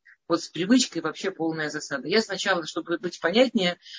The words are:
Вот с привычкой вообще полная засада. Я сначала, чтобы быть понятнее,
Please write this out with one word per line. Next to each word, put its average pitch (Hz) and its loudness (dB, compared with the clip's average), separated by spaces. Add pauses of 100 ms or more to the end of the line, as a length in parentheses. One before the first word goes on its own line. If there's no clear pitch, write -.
(280)
Вот 165 2
с - -10
привычкой 185 2
вообще 160 -4
полная 160 -2
засада. 147 -6
Я 208 4
сначала, 185 -2
чтобы 170 -4
быть - -8
понятнее, 190 4 (220)